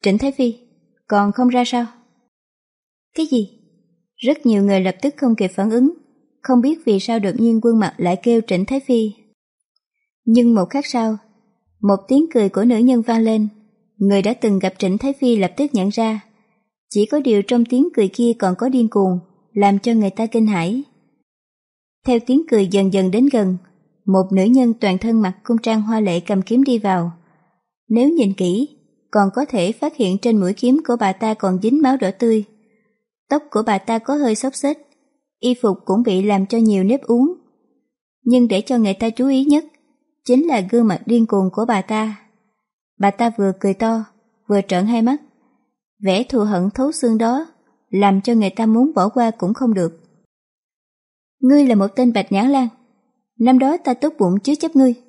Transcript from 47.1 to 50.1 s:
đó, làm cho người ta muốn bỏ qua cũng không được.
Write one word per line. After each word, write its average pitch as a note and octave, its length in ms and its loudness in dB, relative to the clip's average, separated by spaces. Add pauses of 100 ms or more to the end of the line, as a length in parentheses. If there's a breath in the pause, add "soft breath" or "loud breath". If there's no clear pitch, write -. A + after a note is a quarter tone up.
đó, B3 280 -2 (440)
làm G3 300 2
cho A#3+ 140 -2
người G#3 160 2
ta A3+ 160 -4
muốn B3 280 2
bỏ F#3+ 140 0
qua A3+ 220 0
cũng G#3 240 -4
không A#3+ 200 -2
được. F3 260 -4 (1400)